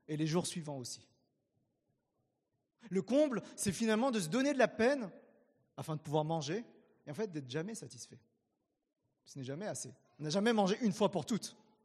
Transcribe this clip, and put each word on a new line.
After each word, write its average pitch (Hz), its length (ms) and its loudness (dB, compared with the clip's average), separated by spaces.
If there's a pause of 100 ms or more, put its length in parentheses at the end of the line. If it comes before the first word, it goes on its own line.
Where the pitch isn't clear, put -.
et 156 120 -6
les 156 80 0
jours 170 200 2
suivants 151 300 -8
aussi. 120 320 -12 (1800)
Le 185 100 0
comble, 262 420 2 (140)
c'est 202 160 -2
finalement 220 380 2
de 220 100 0
se 160 80 -4
donner 262 240 2
de 269 60 -2
la 226 100 6
peine 233 420 0 (680)
afin 156 200 -6
de 147 40 -6
pouvoir 151 240 0
manger 165 400 -2 (420)
et 151 40 -12
en 147 40 -8
fait 214 180 -4
d'être 139 180 -8
jamais 160 240 -6
satisfait. 123 460 -16 (1040)
Ce - 140 -16
n'est 131 60 -8
jamais 147 220 -6
assez. 135 280 -8 (240)
On 143 60 -8
n'a 151 60 -2
jamais 202 220 4
mangé 196 300 4
une 208 100 4
fois 185 180 4
pour 160 140 -2
toutes. - 320 -2 (280)